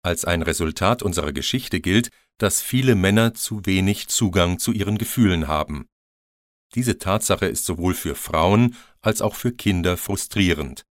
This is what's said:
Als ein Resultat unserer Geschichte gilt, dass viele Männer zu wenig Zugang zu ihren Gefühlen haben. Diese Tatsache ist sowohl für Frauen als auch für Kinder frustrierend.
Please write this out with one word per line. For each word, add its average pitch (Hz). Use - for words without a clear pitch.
Als 87
ein 87
Resultat 82
unserer 78
Geschichte -
gilt, 104
dass -
viele 131
Männer 104
zu 107
wenig 95
Zugang 90
zu -
ihren 101
Gefühlen 95
haben. 76
Diese 120
Tatsache 98
ist -
sowohl 87
für 73
Frauen 101
als 110
auch 107
für -
Kinder 90
frustrierend. 82